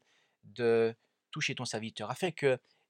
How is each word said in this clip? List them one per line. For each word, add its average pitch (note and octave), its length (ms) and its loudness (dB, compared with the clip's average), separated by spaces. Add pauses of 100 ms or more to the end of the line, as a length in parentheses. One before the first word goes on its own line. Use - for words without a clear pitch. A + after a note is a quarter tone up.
(440)
de A2+ 520 2 (360)
toucher D3 240 -4
ton B2 100 -8
serviteur, A2 460 -6
afin E3+ 180 -2
que C3 320 0 (280)